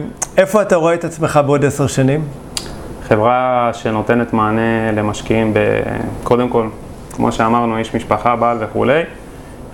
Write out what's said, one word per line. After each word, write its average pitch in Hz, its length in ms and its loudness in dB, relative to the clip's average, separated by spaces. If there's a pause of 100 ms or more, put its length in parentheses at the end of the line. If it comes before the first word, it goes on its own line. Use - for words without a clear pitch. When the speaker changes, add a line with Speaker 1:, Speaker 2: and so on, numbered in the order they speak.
(360)
Speaker 1:
איפה 190 260 4
אתה 190 140 2
רואה 165 180 4
את 170 100 -2
עצמך 156 420 2
בעוד 143 180 4
עשר 143 220 2
שנים? 135 380 2 (840)
Speaker 2:
חברה 123 640 2
שנותנת 117 600 0
מענה 113 640 0
למשקיעים 107 600 0
ב-, 104 40 2 (680)
קודם 123 240 2
כל, 117 180 2 (460)
כמו 117 200 0
שאמרנו, 117 460 2
איש 113 160 -4
משפחה, 117 420 0
בעל 117 240 2
וכולי. 110 420 2 (720)